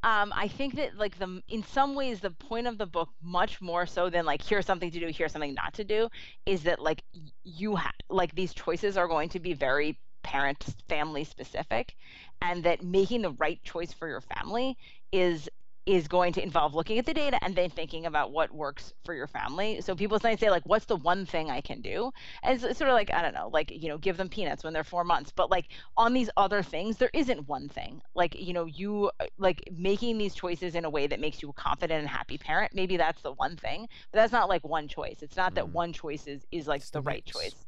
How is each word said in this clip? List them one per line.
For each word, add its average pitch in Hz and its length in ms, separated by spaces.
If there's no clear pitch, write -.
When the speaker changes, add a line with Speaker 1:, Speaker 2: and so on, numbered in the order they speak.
Speaker 1:
Um, 208 340
I 202 120
think 269 300
that, 247 200
like, 208 220
the, 185 300
in 220 120
some 277 320
ways, 254 260
the 190 120
point 226 340
of 233 140
the 208 80
book, 165 220
much 180 400
more 175 240
so 180 240
than, 170 160
like, 143 160
here's 202 240
something 180 240
to 170 100
do, 165 60
here's 160 160
something 147 220
not - 220
to 214 80
do, 214 260
is 190 160
that, 165 180
like, 156 220
y-, 175 80
you 185 320
ha-, - 160
like, 180 240
these 185 220
choices 196 420
are 180 100
going 160 220
to 185 100
be 170 140
very 143 460
parent, 139 420
family 151 360
specific, - 720
and 175 220
that 170 200
making 190 380
the 170 120
right 156 300
choice - 300
for 165 140
your 123 140
family 247 540
is, 175 360
is 180 200
going 180 240
to 156 120
involve 151 320
looking 214 240
at 247 80
the 320 60
data 285 280
and 185 140
then 180 120
thinking 165 380
about 151 260
what 156 220
works 139 400
for 170 120
your 135 100
family. 160 560
So 185 140
people 202 240
sometimes 226 200
say, 214 120
like, 175 160
"What's 208 180
the 226 100
one 180 300
thing 156 240
I 131 100
can - 220
do?" 214 300
And 262 100
it's, 240 100
it's 262 140
sort 277 140
of - 20
like, 208 180
I 170 120
don't 143 100
know, 82 180
like, 151 200
you 156 180
know, 151 80
give 170 180
them 185 140
peanuts 156 340
when 160 100
they're 156 100
four 175 200
months. 165 320
But, 175 140
like, 180 200
on 233 160
these 254 240
other 202 240
things, 190 360
there 254 180
isn't 240 320
one 143 200
thing. - 320
Like, 175 260
you 180 140
know, 170 120
you, 196 440
uh, - 60
like, 185 240
making 202 440
these 196 160
choices 175 400
in 170 100
a 156 40
way 147 180
that 143 120
makes 151 220
you 147 80
a - 40
confident 156 480
and 147 60
happy - 300
parent, 180 380
maybe 185 200
that's 165 280
the 143 80
one 147 260
thing. 196 300
But 208 80
that's 220 120
not, 220 180
like, 180 140
one 151 240
choice. - 360
It's - 120
not 185 200
that 185 100
Speaker 2:
Mm. 165 60
Speaker 1:
one 170 220
choice 151 340
is, 143 240
is, 160 160
like, 139 140
Speaker 3:
It's - 100
Speaker 1:
the 151 80
Speaker 3:
the 135 80
Speaker 1:
right - 180
Speaker 3:
mix. - 140
Speaker 1:
choice. 87 160